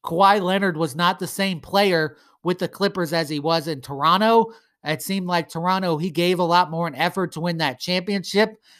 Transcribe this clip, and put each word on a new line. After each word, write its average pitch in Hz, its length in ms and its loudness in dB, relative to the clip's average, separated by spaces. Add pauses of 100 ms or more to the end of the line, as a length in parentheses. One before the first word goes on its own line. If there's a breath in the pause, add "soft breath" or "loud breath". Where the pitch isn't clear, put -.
Kawhi 196 360 4
Leonard 185 360 0
was 151 180 -2
not 175 240 2
the 175 80 -6
same 190 320 -4
player 175 580 2 (260 soft breath)
with 175 160 0
the 170 100 -4
Clippers 190 440 -2
as 165 140 -2
he 151 120 -4
was 160 280 -2
in 143 140 -6
Toronto. 196 720 2 (320 loud breath)
It 156 160 -4
seemed 190 260 -4
like 170 220 -2
Toronto, 180 480 -2
he 170 120 -2
gave 175 300 0
a 185 40 2
lot 170 280 4
more 165 160 -4
in 139 80 -8
effort 175 380 -2
to 156 80 -8
win 170 160 -4
that 143 240 -4
championship. 196 800 -2 (180 soft breath)